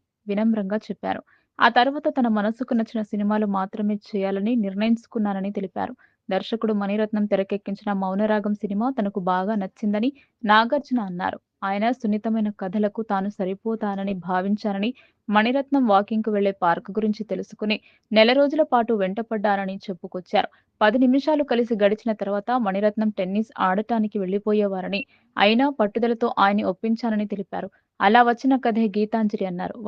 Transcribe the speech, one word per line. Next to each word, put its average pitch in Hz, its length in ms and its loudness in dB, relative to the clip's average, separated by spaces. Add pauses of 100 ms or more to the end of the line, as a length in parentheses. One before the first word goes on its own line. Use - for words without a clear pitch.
(260)
వినమ్రంగా 208 600 -2
చెప్పారు. 190 360 -6 (360)
ఆ 233 100 6
తర్వాత 269 400 2
తన 277 200 0
మనసుకు 220 460 -2
నచ్చిన 226 280 -2
సినిమాలు 208 440 0 (120)
మాత్రమే 208 380 -4 (120)
చేయాలని 196 480 -2
నిర్ణయించుకున్నానని 202 1000 -2
తెలిపారు. 202 360 -6 (340)
దర్శకుడు 226 440 -2
మణిరత్నం 208 540 -2
తెరకెక్కించిన 202 680 -4
మౌనరాగం 202 600 -2
సినిమా 208 360 -4
తనకు 208 300 -4
బాగా 185 340 0
నచ్చిందని 208 560 -2 (320)
నాగార్జున 233 580 2
అన్నారు. 185 380 -4 (260)
ఆయన 202 280 -2
సున్నితమైన 214 560 -2 (100)
కథలకు 208 440 -2
తాను 196 280 -2
సరిపోతానని 196 840 -4 (120)
భావించానని, 196 640 -2 (380)
మణిరత్నం 254 580 2
వాకింగ్‌కు 214 440 2
వెళ్లే 202 300 2
పార్క్ 170 300 0
గురించి 214 340 -2
తెలుసుకుని 208 520 -6 (340)
నెల 220 220 6
రోజుల 285 300 4
పాటు 240 320 2
వెంటపడ్డానని 196 840 -2 (100)
చెప్పుకొచ్చారు. 185 600 -2 (320)
పది 214 180 4
నిమిషాలు 277 460 4
కలిసి 233 320 0
గడిచిన 202 360 2
తర్వాత 202 380 -4 (160)
మణిరత్నం 214 440 0
టెన్నిస్ 196 480 -2
ఆడటానికి 214 600 0
వెళ్లిపోయేవారని, 196 840 -2 (340)
అయినా 226 340 4
పట్టుదలతో 233 680 0
ఆయన్ని 202 260 2
ఒప్పించానని 214 640 -2
తెలిపారు. 190 440 -8 (300)
అలా 214 220 8
వచ్చిన 240 340 2
కథే 226 320 0
గీతాంజలి 208 580 0
అన్నారు. 180 300 -6 (100)